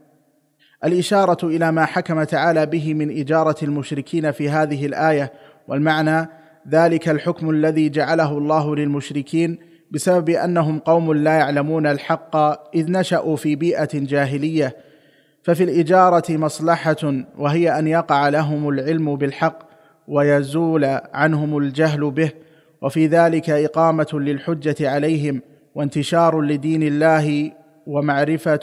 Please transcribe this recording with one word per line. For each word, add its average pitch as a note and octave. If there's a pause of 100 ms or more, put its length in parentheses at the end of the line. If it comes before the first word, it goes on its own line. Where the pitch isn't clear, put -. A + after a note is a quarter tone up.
(840)
الإشارة F3+
إلى E3
ما D#3+
حكم D#3+
تعالى D#3
به D#3
من D3+
إجارة D#3
المشركين D3
في C#3+
هذه D3
الآية، C#3+ (360)
والمعنى: D#3 (400)
ذلك E3
الحكم D#3+
الذي D#3
جعله D3
الله D3+
للمشركين D3 (320)
بسبب E3+
أنهم E3
قوم D#3+
لا D#3
يعلمون D3
الحق D#3 (400)
إذ D#3+
نشأوا F3
في D3+
بيئة D#3
جاهلية، C#3+ (640)
ففي E3+
الإجارة E3+
مصلحة D#3 (140)
وهي D3
أن D#3
يقع D#3
لهم D3
العلم D3
بالحق C#3+ (500)
ويزول D3 (280)
عنهم D3+
الجهل D3
به، D3+ (520)
وفي D#3+
ذلك E3
إقامة D#3
للحجة D3
عليهم D3 (320)
وانتشار D#3
لدين D3+
الله D3+ (340)
ومعرفة D3